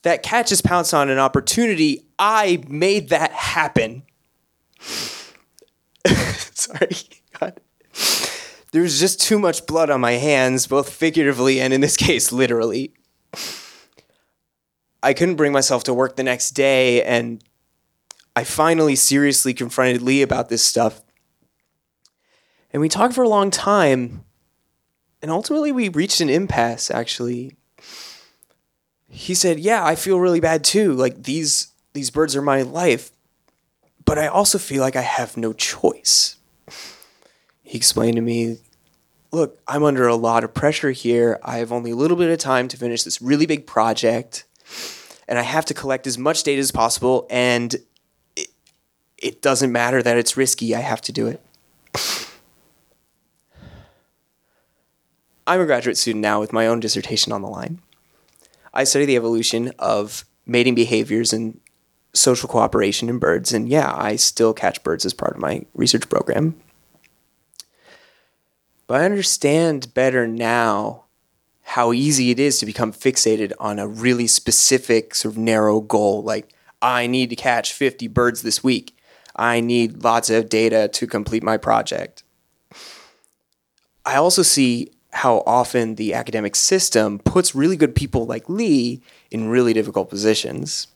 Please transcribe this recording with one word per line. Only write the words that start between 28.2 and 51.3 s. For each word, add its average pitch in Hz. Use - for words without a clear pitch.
He -
said, 170
"Yeah, 202
I 160
feel 185
really 180
bad 160
too. 196
Like, 127
these, 147
these 135
birds 147
are 139
my 139
life, 151
but -
I 156
also 202
feel 139
like 131
I 127
have -
no 113
choice." -
He -
explained 117
to 117
me, 117
"Look, 156
I'm 147
under 127
a 117
lot 113
of 113
pressure 151
here. 117
I 120
have 117
only 120
a 117
little 156
bit 175
of 165
time 131
to 127
finish 120
this -
really 143
big 151
project, 117
and 120
I 120
have 147
to -
collect 135
as 120
much 147
data 143
as 135
possible, 123
and 120
it, -
it -
doesn't 135
matter 120
that 120
it's 117
risky. 120
I 113
have 117
to -
do 113
it." 123